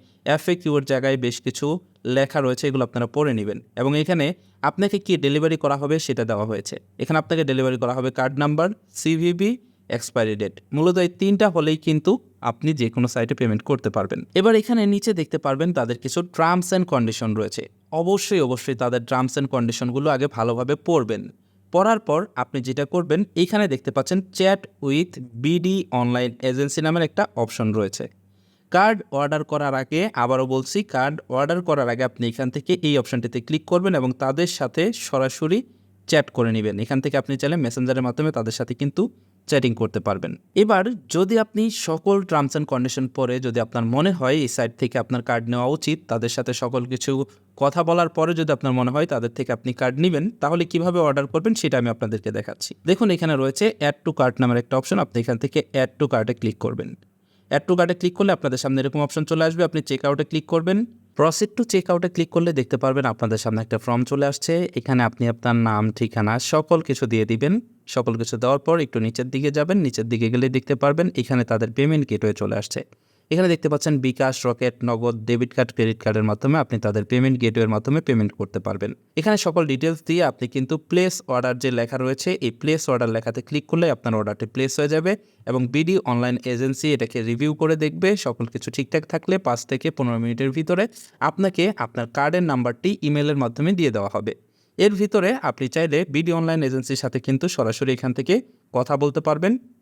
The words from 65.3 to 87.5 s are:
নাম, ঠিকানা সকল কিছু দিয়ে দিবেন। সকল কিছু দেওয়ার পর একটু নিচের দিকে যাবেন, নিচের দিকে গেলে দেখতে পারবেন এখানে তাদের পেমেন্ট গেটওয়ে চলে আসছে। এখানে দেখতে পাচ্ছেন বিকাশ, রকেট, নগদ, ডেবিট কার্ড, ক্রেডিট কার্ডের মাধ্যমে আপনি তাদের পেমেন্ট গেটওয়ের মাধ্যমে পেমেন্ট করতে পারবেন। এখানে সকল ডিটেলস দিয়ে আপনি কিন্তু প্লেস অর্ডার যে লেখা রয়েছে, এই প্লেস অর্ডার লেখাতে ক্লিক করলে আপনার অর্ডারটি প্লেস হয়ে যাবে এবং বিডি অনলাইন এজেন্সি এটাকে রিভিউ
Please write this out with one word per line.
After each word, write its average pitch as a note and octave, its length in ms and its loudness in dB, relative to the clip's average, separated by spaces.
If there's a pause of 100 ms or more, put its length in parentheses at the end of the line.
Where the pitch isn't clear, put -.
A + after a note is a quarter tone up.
নাম, A2 360 2
ঠিকানা A2 480 0
সকল D#3 420 2
কিছু C3+ 240 -2
দিয়ে A2 200 2
দিবেন। C3+ 340 0 (280)
সকল A#2 280 -2
কিছু A2+ 220 -4
দেওয়ার B2+ 220 2
পর E3 200 2
একটু B2+ 200 -2
নিচের A#2 300 -2
দিকে C#3 220 -2
যাবেন, D3+ 260 2
নিচের A#2+ 320 0
দিকে A2+ 200 0
গেলে B2 200 2
দেখতে C3 260 0
পারবেন D#3 400 2
এখানে B2+ 280 0
তাদের A2+ 280 0
পেমেন্ট C#3+ 380 2
গেটওয়ে G#2+ 240 0
চলে G#2 220 -4
আসছে। - 300 -6 (460)
এখানে F3+ 160 4
দেখতে E3 220 2
পাচ্ছেন D3 300 0
বিকাশ, C3 460 0
রকেট, B2 380 0
নগদ, A#2 420 -2
ডেবিট A#2+ 280 0
কার্ড, B2 200 0
ক্রেডিট A2+ 280 0
কার্ডের G#2+ 220 2
মাধ্যমে C3+ 360 2
আপনি B2 200 -2
তাদের G#2 260 -2
পেমেন্ট B2+ 360 2
গেটওয়ের A2+ 280 2
মাধ্যমে B2 320 0
পেমেন্ট A2 320 2
করতে - 260 -6
পারবেন। G2+ 340 -6 (240)
এখানে G#3 200 2
সকল E3+ 300 2
ডিটেলস D3 400 -2
দিয়ে E3+ 160 2
আপনি B2+ 240 -2
কিন্তু C3 300 -2
প্লেস F3+ 500 0
অর্ডার B2 320 0
যে C3 120 -2
লেখা A#2 260 -2
রয়েছে, C3 340 -2
এই B2 200 -2
প্লেস D3+ 380 -2
অর্ডার A#2+ 200 2
লেখাতে A#2 320 -4
ক্লিক D3 240 -4
করলে E3 260 2
আপনার A#2 240 -2
অর্ডারটি G#2 300 -2
প্লেস C3 340 -4
হয়ে D3+ 80 2
যাবে D#3+ 300 0 (280)
এবং B2+ 220 0
বিডি D#3+ 300 2
অনলাইন B2 480 0
এজেন্সি C3 480 0
এটাকে A#2 280 -2
রিভিউ A#2+ 320 -2